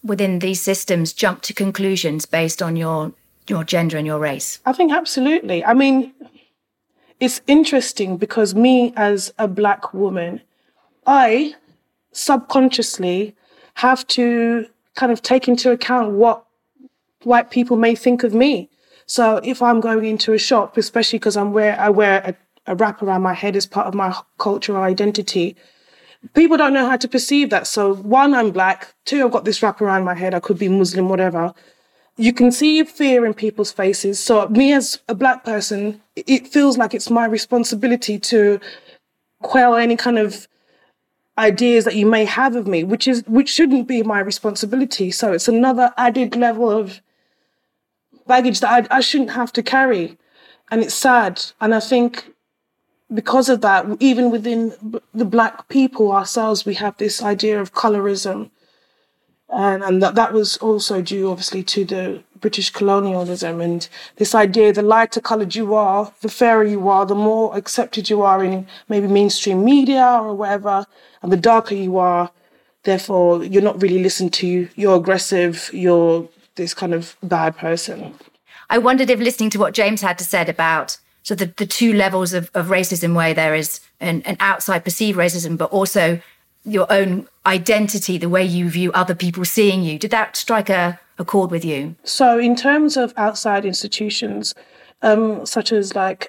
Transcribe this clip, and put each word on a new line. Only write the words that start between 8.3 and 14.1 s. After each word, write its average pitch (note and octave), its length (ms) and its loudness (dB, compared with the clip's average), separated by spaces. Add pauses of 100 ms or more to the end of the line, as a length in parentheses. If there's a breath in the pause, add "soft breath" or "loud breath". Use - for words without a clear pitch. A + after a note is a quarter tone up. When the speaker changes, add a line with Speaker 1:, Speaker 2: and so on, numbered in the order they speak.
Speaker 2:
me B3 420 4
as G3+ 420 -2
a A3 100 -2
black G3+ 440 -2
woman, F#3+ 480 -4 (680)
I C4+ 480 2 (580)
subconsciously A3 1200 -2 (400 soft breath)
have B3+ 340 0
to A#3 580 0 (280)